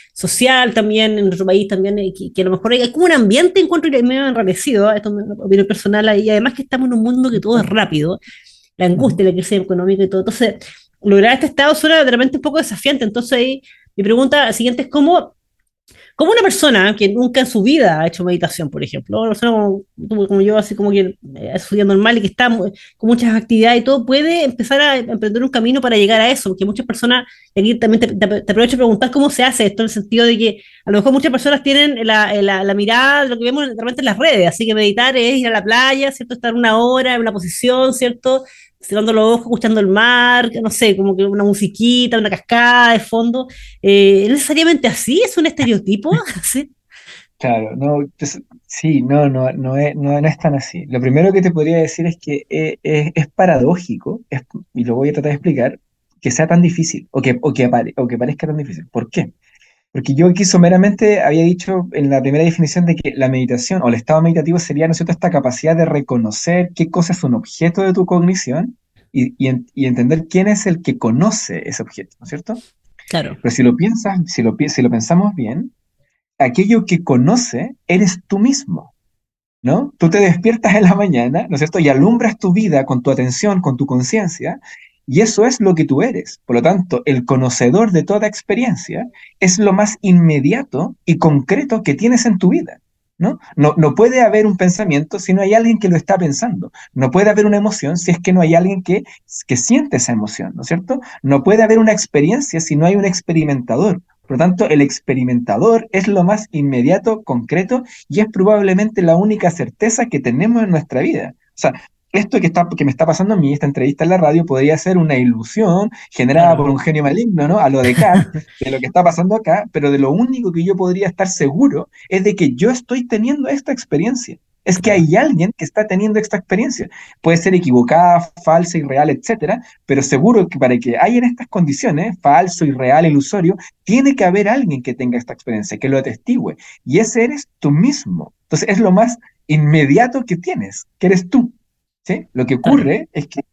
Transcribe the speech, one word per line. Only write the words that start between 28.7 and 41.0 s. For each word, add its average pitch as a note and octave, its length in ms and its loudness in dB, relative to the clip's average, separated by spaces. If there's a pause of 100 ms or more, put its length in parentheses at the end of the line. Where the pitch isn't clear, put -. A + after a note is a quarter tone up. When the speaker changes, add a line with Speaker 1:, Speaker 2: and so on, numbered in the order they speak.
Speaker 1:
de C4 60 -2
preguntar A#3+ 320 2
cómo C#4 200 2
se C4+ 120 -2
hace B3 220 0
esto, G#3 180 -2
en A3+ 40 0
el G#3+ 40 -6
sentido A3 360 0
de A#3 100 2
que G#3 260 -2 (220)
a - 60 -6
lo G3+ 80 4
mejor G#3 160 2
muchas C#4 180 0
personas C#4+ 300 0
tienen C#4 440 0
la, G#3+ 360 2
la, G3 200 0
la G3 120 0
mirada B3 480 2
de C4+ 80 -2
lo A#3+ 80 -4
que A#3 60 -6
vemos C#4 220 -2
de B3 120 -8
repente A#3+ 240 -6
en C4+ 40 -2
las G3+ 120 -2
redes, A#3 300 2
así A3 180 -4
que A3 80 0
meditar G#3+ 420 0
es B3 220 2
ir B3 80 -2
a A#3 40 0
la G#3+ 140 -2
playa, C4+ 480 0
¿cierto? B3 220 -12
Estar A#3 200 -6
una A#3 220 2
hora B3+ 380 2
en A#3 80 -2
una A3 100 -2
posición, B3 640 -2
¿cierto? B3+ 500 -2 (380)
Cerrando G#3+ 300 -2
los A3 120 4
ojos, A#3 160 2
escuchando A#3 380 -2
el G3+ 100 2
mar, A#3+ 640 2 (120)
no A3 80 -4
sé, G#3+ 260 2
como G3 180 0